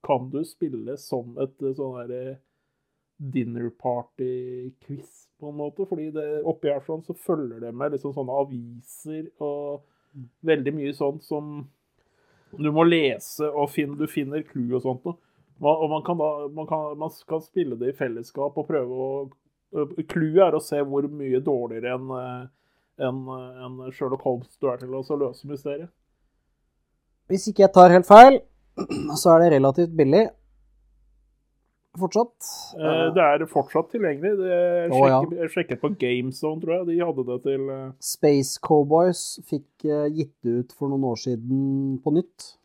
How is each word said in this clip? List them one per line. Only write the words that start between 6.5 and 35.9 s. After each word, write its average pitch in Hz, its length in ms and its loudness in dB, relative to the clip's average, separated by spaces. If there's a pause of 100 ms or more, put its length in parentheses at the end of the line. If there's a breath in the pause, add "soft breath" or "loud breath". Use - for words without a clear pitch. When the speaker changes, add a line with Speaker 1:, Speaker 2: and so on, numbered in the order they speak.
Speaker 1:
her 143 140 -2
sånn 160 240 -10
så 170 100 -12
følger 127 460 -6
det 117 120 -10
med 143 200 -6
liksom 139 200 -8
sånne 135 300 -6
aviser 135 840 -12 (100)
og 143 420 -8 (340)
Speaker 2:
Mm. 127 120 -18 (160)
Speaker 1:
veldig 147 320 0
mye 143 180 -6
sånt 143 300 -4
som 147 460 -10 (840)
du 151 180 -4
må 156 140 4
lese 151 640 0
og 143 200 -4
finne, 143 280 -6
du 151 80 -4
finner 151 380 -6
clue 127 320 -6
og 123 80 -2
sånt 131 220 -6
noe. 170 100 -8 (440)
Man, 147 180 2
og 160 120 -4
man 156 140 -6
kan 175 140 -4
da, 147 320 -4
man 156 180 -12
kan, 151 300 -6
man 156 120 -8
skal 160 320 -10
spille 147 380 -6
det 127 140 -4
i - 40 -14
fellesskap 131 600 -8
og 151 100 -8
prøve 127 240 -4
å, 135 400 -8 (420)
øh, 156 340 -6
clue 160 300 -2
er 185 160 6
å 156 80 -2
se - 220 -6
hvor 139 260 -4
mye 139 320 -4
dårligere 120 540 -4
enn, 131 140 -10
øh, 127 380 -12 (520)
enn, 131 260 -6
øh, 127 400 -16
enn 127 280 -14
Sherlock 131 280 -6
Holmes 123 380 -6
du 143 80 -2
er 123 100 -2
til 127 120 -14
å 131 140 -8
så 147 140 -6
løse 135 300 -6
mysteriet. 143 420 -10 (1400)
Speaker 2:
Hvis 190 180 -4
ikke 202 180 4
jeg 190 80 4
tar 180 160 12
helt 180 160 6
feil, 254 360 12 (360)
<clears throat> - 380 -6
så 165 180 6
er 165 60 10 (100)
det 156 80 6
relativt 151 380 2
billig. 160 320 4 (1700)
Fortsatt. 190 520 -2 (260)
Speaker 1:
Eh, 160 400 0
det 180 80 4
er 151 240 4
fortsatt 156 460 -2
tilgjengelig. 175 480 -2
Det, 185 100 -2
jeg 175 400 0
Speaker 2:
Å, 131 180 4
ja. 131 140 6
Speaker 1:
sjekker, 165 160 -4
jeg 165 160 -4
sjekket 165 300 -4
på 147 80 0 (100)